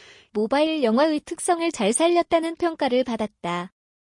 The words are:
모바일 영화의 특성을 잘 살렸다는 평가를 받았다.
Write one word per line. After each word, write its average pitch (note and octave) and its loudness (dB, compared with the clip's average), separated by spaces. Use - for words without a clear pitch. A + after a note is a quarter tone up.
모바일 C#4+ 0
영화의 C#4+ 2
특성을 E4+ -2
잘 - 0
살렸다는 E4 2
평가를 C4+ 0
받았다. F#3 -6